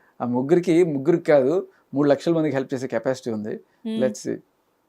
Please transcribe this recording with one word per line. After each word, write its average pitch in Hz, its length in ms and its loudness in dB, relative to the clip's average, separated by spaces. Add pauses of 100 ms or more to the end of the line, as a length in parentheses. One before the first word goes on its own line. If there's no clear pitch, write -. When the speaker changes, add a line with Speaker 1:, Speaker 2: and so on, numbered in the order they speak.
(200)
Speaker 1:
ఆ - 40 -4
ముగ్గురికి, 160 600 2
ముగ్గురికి 160 400 0
కాదు, 151 420 4 (280)
మూడు 143 140 2
లక్షల 143 240 2
మందికి 156 240 0
హెల్ప్ 135 180 -4
చేసే 127 120 -6
కెపాసిటీ 131 440 -4
ఉంది. 107 300 -6 (260)
Speaker 2:
మ్మ్. 220 180 -2
Speaker 1:
Let's 165 240 -4
see. - 80 -4 (520)